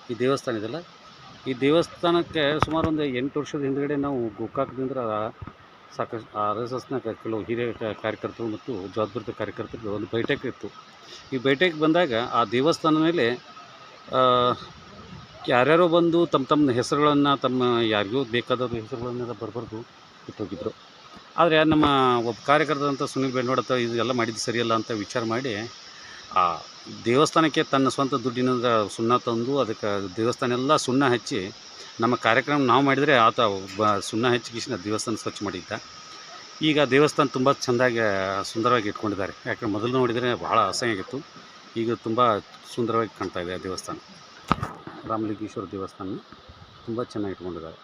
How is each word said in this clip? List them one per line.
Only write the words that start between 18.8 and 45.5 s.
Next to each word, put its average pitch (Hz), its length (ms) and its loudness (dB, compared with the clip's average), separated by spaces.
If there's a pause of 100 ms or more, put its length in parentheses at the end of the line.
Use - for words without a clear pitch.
ಬರ್ಬರ್ದು 110 480 -8 (440)
ಬಿಟ್ಟೋಗಿದ್ರು. 104 480 -8 (680)
ಆದರೆ 156 260 6
ನಮ್ಮ 156 220 4 (420)
ಒಬ್ಬ 113 180 -4
ಕಾರ್ಯಕರ್ತರಂಥ 143 580 2
ಸುನಿಲ್ 131 300 -2
ಬೆನ್ವಾಡ್ 127 260 0
ಹತ್ರ 123 140 -2
"ಇದು 120 220 0
ಎಲ್ಲ 117 160 0
ಮಾಡಿದ್ದು 117 280 -2
ಸರಿಯಲ್ಲ" 117 340 0
ಅಂತ 110 180 0
ವಿಚಾರ 113 320 -4
ಮಾಡಿ, 113 300 -2 (840)
ಆ 92 80 6 (640)
ದೇವಸ್ಥಾನಕ್ಕೆ 151 580 4
ತನ್ನ 135 240 2
ಸ್ವಂತ 131 260 0
ದುಡ್ಡಿನಿಂದ 123 560 0 (220)
ಸುಣ್ಣ 117 260 2
ತಂದು, 123 420 -2
ಅದಕ್ಕೆ 110 300 -2 (280)
ದೇವಸ್ಥಾನ 120 340 0
ಎಲ್ಲ 131 240 2
ಸುಣ್ಣ 135 320 2
ಹಚ್ಚಿ, 131 340 0 (580)
ನಮ್ಮ 117 160 2
ಕಾರ್ಯಕ್ರಮ 135 480 2
ನಾವು 127 180 6
ಮಾಡಿದರೆ 139 360 4
ಆತ 117 220 6 (160)
ಒಬ್ಬ 98 440 0
ಸುಣ್ಣ 113 280 -2
ಹಚ್ಚಿ 120 260 0
ಕಿಶಿನ 117 220 -6
ದೇವಸ್ಥಾನ 104 400 -4
ಸ್ವಚ್ಛ - 280 -8
ಮಾಡಿದ್ದ. 92 280 -8 (880)
ಈಗ 156 200 2
ದೇವಸ್ಥಾನ 139 460 4
ತುಂಬ 131 240 2
ಚೆಂದಾಗಿ, 123 500 2 (440)
ಸುಂದರವಾಗಿ 113 420 0
ಇಟ್ಕೊಂಡಿದ್ದಾರೆ. 98 460 -4 (120)
ಯಾಕಂದ್ರೆ 120 260 -4
ಮೊದಲು 107 220 -2
ನೋಡಿದರೆ 123 420 2
ಭಾಳ 85 320 0
ಅಸಹ್ಯ 113 240 -2
ಆಗಿತ್ತು, 104 280 -6 (580)
ಈಗ 117 160 -2 (100)
ತುಂಬ 113 160 -2 (540)
ಸುಂದರವಾಗಿ 113 360 0
ಕಾಣ್ತಾ 92 300 -8
ಇದೆ 87 140 -4
ಆ 90 40 -6
ದೇವಸ್ಥಾನ. 90 400 -8 (1120)
ರಾಮಲಿಂಗೇಶ್ವರ 107 640 -6